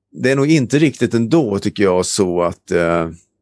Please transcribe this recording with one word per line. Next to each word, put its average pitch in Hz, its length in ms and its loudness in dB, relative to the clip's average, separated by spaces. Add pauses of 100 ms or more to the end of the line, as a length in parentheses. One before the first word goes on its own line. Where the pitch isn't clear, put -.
(120)
det 127 200 -2
är 135 40 2
nog 139 160 0
inte 139 280 2
riktigt 127 340 0
ändå, 113 460 0
tycker 101 240 -2
jag, 90 220 2
så 87 380 0
att... - 280 -6
Eh, 85 380 0 (320)